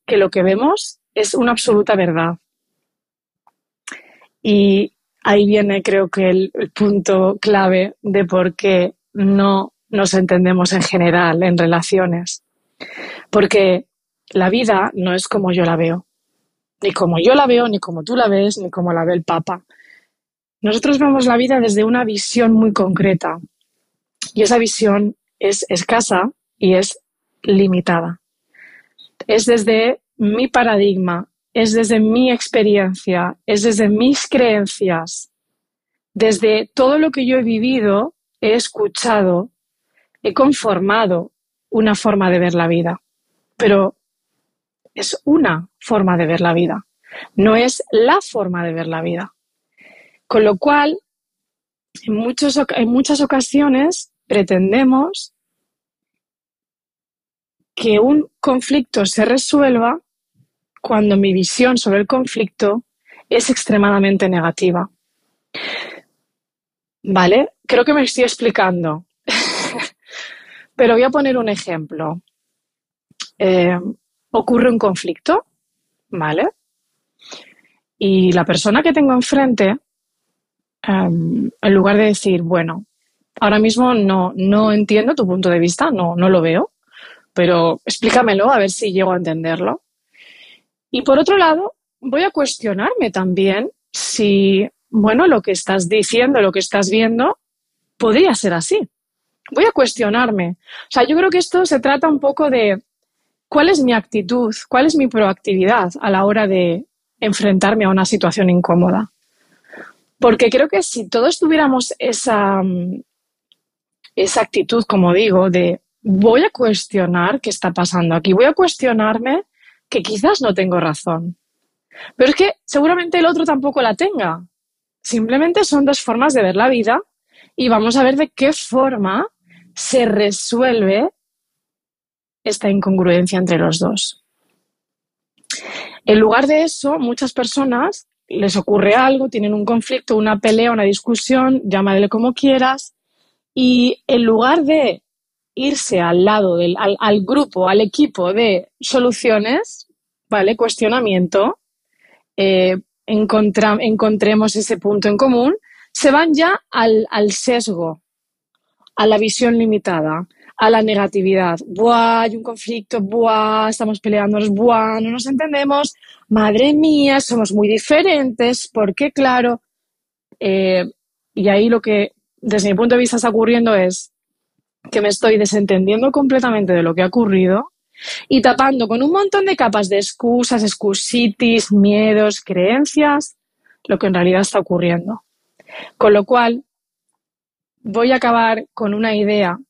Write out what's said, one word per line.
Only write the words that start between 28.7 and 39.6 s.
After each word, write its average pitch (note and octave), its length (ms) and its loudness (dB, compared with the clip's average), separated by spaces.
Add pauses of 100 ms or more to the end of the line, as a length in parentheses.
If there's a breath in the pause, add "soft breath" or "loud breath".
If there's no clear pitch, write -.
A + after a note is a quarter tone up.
Es G#3+ 180 0
desde A3+ 540 2 (160)
mi A3+ 320 0
paradigma, G3+ 840 0 (240)
es A3+ 200 0
desde A3+ 260 2
mi A#3 320 2
experiencia, G3 1120 0
es G3+ 180 0
desde G#3+ 260 2
mis A#3+ 380 0
creencias, G3+ 1040 -2 (800)
desde G#3+ 600 0
todo C4+ 240 2
lo D#4 140 2
que C4 140 -4
yo B3+ 120 2
he B3+ 60 0
vivido, A3+ 680 0 (260)
he G#3+ 140 0
escuchado G#3 960 -2 (760)